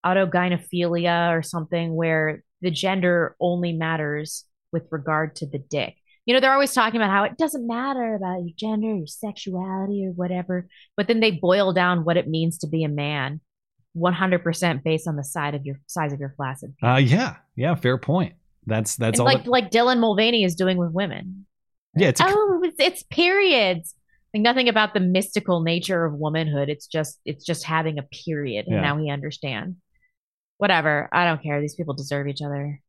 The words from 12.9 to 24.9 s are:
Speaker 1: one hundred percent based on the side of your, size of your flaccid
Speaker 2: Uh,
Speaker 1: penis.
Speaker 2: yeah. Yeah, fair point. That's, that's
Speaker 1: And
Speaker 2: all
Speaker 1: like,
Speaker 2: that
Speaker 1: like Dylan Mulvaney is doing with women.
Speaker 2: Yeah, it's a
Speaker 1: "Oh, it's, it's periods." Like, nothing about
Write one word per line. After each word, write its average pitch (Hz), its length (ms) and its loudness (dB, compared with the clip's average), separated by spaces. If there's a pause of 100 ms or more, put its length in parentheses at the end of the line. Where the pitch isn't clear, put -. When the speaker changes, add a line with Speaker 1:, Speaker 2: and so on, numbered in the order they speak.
Speaker 1:
one 175 180 2
hundred 180 280 2
percent 165 420 0
based 160 240 0
on 156 100 -2
the 139 60 -6
side 147 300 -4
of 139 140 -6
your, 139 180 -8
size 151 280 -4
of 139 60 -8
your 139 160 -8
flaccid 139 460 -6
Speaker 2:
Uh, 123 140 4
Speaker 1:
penis. 135 160 6
Speaker 2:
yeah. 220 240 2 (200)
Yeah, 156 200 0
fair 127 240 0
point. 170 340 0 (320)
That's, 110 300 -2
that's 113 240 0
Speaker 1:
And 240 80 4
Speaker 2:
all 269 40 6
Speaker 1:
like, 262 120 2
Speaker 2:
that 240 80 -6
Speaker 1:
like 240 180 2
Dylan 240 300 4
Mulvaney 220 440 4
is 180 120 0
doing 185 220 2
with 175 140 0
women. 190 540 -6 (500)
Speaker 2:
Yeah, 175 120 6
it's 131 120 2
a 339 80 6
Speaker 1:
"Oh, 392 360 2
it's, 330 160 -4
it's - 240 0
periods." 311 880 0 (400)
Like, 208 80 -2
nothing 247 260 2
about 214 280 2